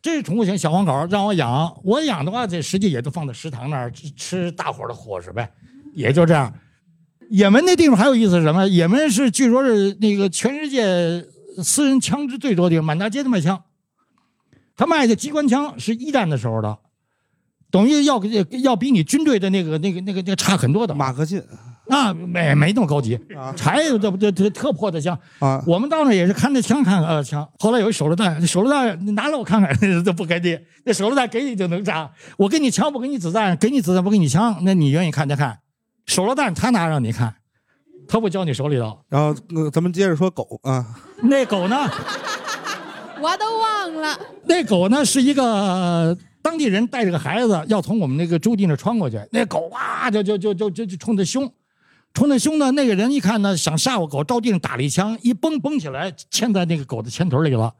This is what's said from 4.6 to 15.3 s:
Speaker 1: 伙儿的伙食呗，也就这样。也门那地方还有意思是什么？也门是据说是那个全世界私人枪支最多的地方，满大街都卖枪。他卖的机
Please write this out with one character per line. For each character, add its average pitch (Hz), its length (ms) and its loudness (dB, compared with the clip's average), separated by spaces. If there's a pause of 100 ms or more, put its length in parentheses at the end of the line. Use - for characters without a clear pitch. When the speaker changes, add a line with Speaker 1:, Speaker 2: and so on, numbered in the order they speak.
Speaker 1:
伙 107 120 -12
儿 113 40 -8
的 120 60 -8
伙 104 260 -10
食 90 120 -14
呗， 110 200 -6 (440)
也 127 180 0
就 170 140 6
这 165 80 6
样。 127 180 0 (760)
也 196 180 6
门 269 160 6
那 359 100 6
地 320 120 6
方 240 100 6
还 214 80 4
有 269 100 4
意 226 120 4
思 175 80 4
是 170 80 4
什 156 100 4
么？ 190 140 4
也 170 200 4
门 277 220 4
是 233 220 2
据 247 180 2
说 254 140 4
是 202 360 2
那 208 160 2
个 196 140 0
全 254 300 -2
世 302 100 -6
界 180 560 0 (380)
私 277 240 0
人 269 120 4
枪 285 280 -4
支 254 100 -8
最 233 160 -2
多 175 160 2
的 165 60 4
地 - 20 2
方， 156 80 0
满 160 140 -2
大 208 100 -2
街 269 140 -4
都 262 80 -2
卖 190 100 2
枪。 180 220 -2 (1120)
他 247 100 0
卖 311 220 4
的 220 80 4
机 294 160 -8